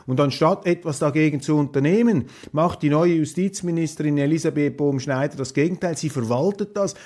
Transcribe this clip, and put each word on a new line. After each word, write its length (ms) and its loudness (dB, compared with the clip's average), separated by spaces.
Und 140 0
anstatt 460 2
etwas 320 -2
dagegen 420 0
zu 160 0
unternehmen, 460 2
macht 320 0
die 80 2
neue 240 4
Justizministerin 1040 -2
Elisabeth 580 0
Bohm-Schneider 600 -2
das 180 -8
Gegenteil. 420 0
Sie 140 -4
verwaltet 680 -2
das, 300 -2